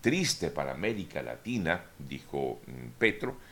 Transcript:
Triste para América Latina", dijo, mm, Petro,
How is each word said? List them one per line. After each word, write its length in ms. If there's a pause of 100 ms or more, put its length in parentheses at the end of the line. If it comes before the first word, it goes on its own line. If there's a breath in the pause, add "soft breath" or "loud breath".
Triste 500
para 220
América 500
Latina", 600 (140)
dijo, 680
mm, 320
Petro, 380 (160 loud breath)